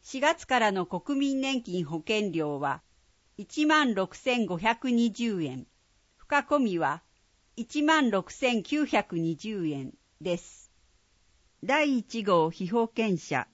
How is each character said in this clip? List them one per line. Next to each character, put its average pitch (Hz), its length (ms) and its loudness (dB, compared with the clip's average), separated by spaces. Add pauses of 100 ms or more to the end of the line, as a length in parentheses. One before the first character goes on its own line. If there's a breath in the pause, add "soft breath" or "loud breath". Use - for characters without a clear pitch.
四 - 180 -10
月 320 260 0
か 254 120 2
ら 220 140 4
の 180 140 0
国 269 320 -4
民 277 220 0
年 262 220 -2
金 180 220 -2
保 156 140 -6
険 208 320 0
料 147 300 -2
は、 139 220 -4 (540)
一 302 300 -2
万 302 280 4
六 190 200 -2
千 247 320 0
五 175 120 -4
百 233 320 0
二 233 220 2
十 214 300 -2
円。 131 240 -8 (500)
深 - 240 0
込 294 180 0
み 208 200 2
は、 156 240 -2 (540)
一 285 260 -4
万 302 280 4
六 196 200 0
千 240 320 0
九 294 240 0
百 202 320 0
二 165 180 -2
十 208 300 -6
円 139 280 -6 (260)
で 170 180 -2
す。 - 340 -20 (920)
第 277 360 2
一 220 260 -6
号 170 260 4
被 180 180 -6
保 226 180 2
険 220 300 0
者 139 380 -4